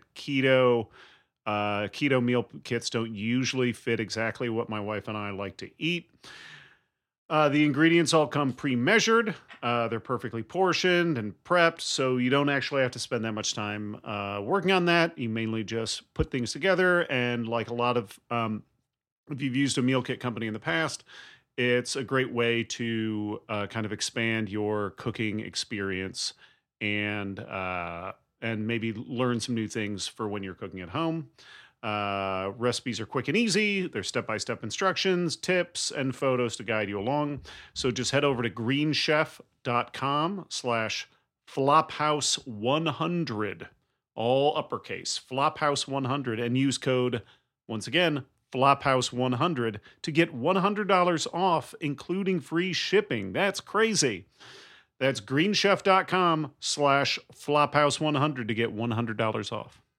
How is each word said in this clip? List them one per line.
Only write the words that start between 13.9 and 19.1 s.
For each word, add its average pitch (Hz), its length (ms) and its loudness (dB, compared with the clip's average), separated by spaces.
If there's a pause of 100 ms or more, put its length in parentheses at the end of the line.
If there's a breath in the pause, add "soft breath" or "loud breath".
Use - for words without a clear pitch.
uh, 101 400 -6
working 180 280 0
on 180 140 4
that. 170 340 4
You 120 100 -2
mainly 110 340 -2
just 110 520 -6
put - 160 0
things 120 200 -2
together, 180 500 2 (100)
and 120 360 0
like 113 220 -2
a 120 60 -6
lot 120 200 2
of, 113 240 -4 (120)
um, 110 320 -2 (680)